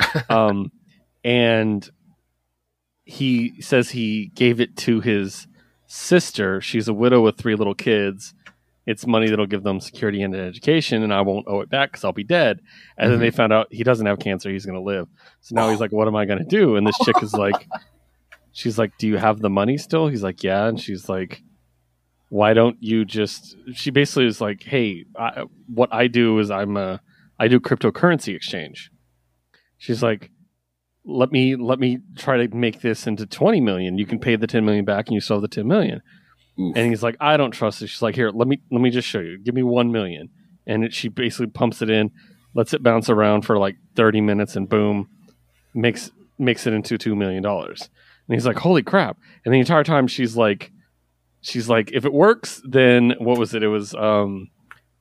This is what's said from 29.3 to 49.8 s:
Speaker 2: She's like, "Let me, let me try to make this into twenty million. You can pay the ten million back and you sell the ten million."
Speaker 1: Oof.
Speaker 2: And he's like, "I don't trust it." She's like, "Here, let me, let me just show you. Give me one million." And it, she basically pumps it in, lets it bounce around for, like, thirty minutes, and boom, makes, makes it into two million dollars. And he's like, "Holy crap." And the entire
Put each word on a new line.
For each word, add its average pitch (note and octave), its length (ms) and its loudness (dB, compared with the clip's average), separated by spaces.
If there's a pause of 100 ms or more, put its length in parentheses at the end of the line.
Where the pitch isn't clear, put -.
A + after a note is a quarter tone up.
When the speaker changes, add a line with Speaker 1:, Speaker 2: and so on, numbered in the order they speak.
Speaker 2:
She's A2+ 260 -6
like, A2+ 280 -2 (760)
"Let C3 260 -2
me, C3 240 2
let B2 240 -2
me B2+ 200 0 (180)
try B2+ 280 0
to A2 120 -6
make A#2+ 240 -2
this A2+ 260 -4
into G#2+ 200 -6
twenty G3 340 2
million. F#2 380 0
You G#2 80 -2
can A#2 120 -4
pay A#2+ 180 0
the A2 120 -2
ten A2+ 160 0
million G#2 220 2
back G2+ 200 -2
and A#2+ 80 -4
you G#2 60 0
sell G#2 200 -2
the G#2 80 -4
ten G#2+ 200 -6
million." E3 320 0 (580)
Speaker 1:
Oof. F2+ 180 -4
Speaker 2:
And A#2 140 2
he's A2 120 -2
like, A#2 180 -2
"I D3+ 180 4
don't C3 140 0
trust G#2+ 280 -4
it." A2 60 -10
She's - 160 -10
like, A2 140 -2
"Here, A#2+ 140 2
let A#2 160 0
me, C#3 140 -2 (100)
let B2 120 0
me B2+ 80 4
just A#2+ 180 -2
show G#2+ 120 -4
you. F2 180 -10
Give A2+ 160 -6
me B2+ 80 0
one A#2+ 300 0
million." F2+ 360 -6 (380)
And A2 180 -2
it, A2+ 80 -6
she - 160 -8
basically A#2+ 380 -4
pumps A#2 340 -4
it A2+ 80 -2
in, G#2+ 220 2 (440)
lets A#2+ 200 0
it D3+ 80 -4
bounce A2+ 260 2
around G#2+ 380 4
for, A2+ 120 2
like, G2 180 0 (180)
thirty A2 260 2
minutes, G#2 360 -2
and G2 120 -4
boom, G#2 400 -2 (640)
makes, A#2 360 -2 (280)
makes B2 280 0
it A2+ 80 0
into G#2+ 240 -4
two G#2+ 180 -4
million F#2+ 260 -2
dollars. F2+ 460 -6 (400)
And A2+ 60 -2
he's A#2 100 -2
like, A#2+ 140 0
"Holy E3+ 240 2
crap." D3+ 340 0 (300)
And - 80 4
the C3 60 6
entire D3 240 4